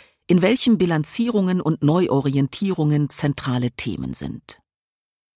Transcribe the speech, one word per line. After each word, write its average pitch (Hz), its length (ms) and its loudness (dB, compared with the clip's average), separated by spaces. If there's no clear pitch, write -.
in 175 160 4
welchem 220 360 2
Bilanzierungen 185 840 0
und 165 220 -2
Neuorientierungen 147 1300 0
zentrale 123 600 0
Themen 65 440 -8
sind. - 460 -10